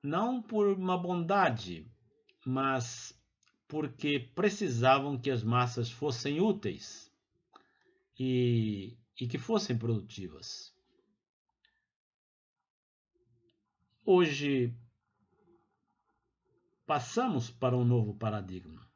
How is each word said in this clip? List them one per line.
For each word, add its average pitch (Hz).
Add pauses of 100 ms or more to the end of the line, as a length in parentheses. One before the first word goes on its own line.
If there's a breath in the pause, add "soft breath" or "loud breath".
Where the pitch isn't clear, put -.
não 214
por 208
uma 185
bondade, 170 (540)
mas 131 (480)
porque 147 (160)
precisavam 139
que 123
as 113
massas 120
fossem 143
úteis 190 (1080 soft breath)
e, 117 (240)
e 123
que 120
fossem 208
produtivas. - (3250)
Hoje, 143 (2000)
passamos 156
para 127
um 123
novo 117
paradigma. 92